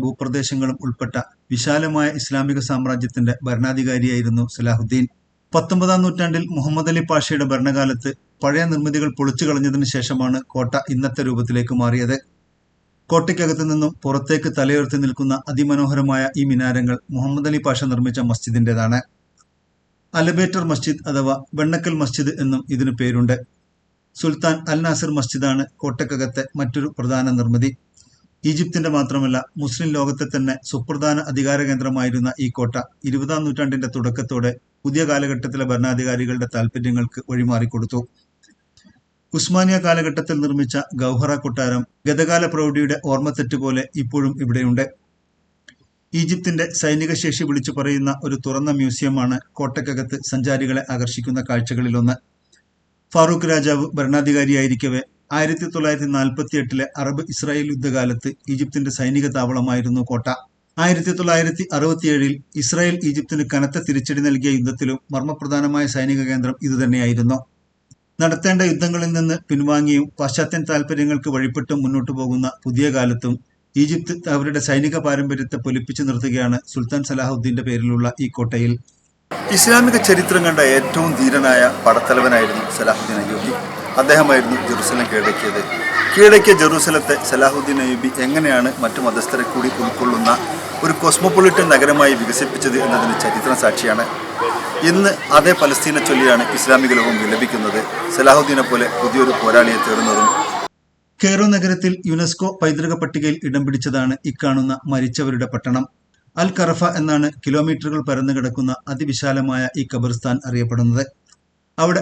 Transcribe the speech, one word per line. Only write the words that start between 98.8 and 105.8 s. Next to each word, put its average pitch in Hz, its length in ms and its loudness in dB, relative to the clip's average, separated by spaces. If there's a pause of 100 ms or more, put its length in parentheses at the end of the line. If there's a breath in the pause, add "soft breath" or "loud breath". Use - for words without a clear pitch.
പുതിയൊരു 123 400 4
പോരാളിയെ 113 460 6
തേടുന്നതും. - 440 4 (920)
കെയ്റോ 196 320 4
നഗരത്തിൽ 185 360 0 (200)
യുനെസ്കോ 165 360 -2 (140)
പൈതൃക 160 400 0
പട്ടികയിൽ 151 340 -2 (120)
ഇടം 139 180 0
പിടിച്ചതാണ് 131 500 -2 (160)
ഇക്കാണുന്ന 135 420 0 (200)
മരിച്ചവരുടെ 127 580 -2
പട്ടണം. 127 340 -2 (560)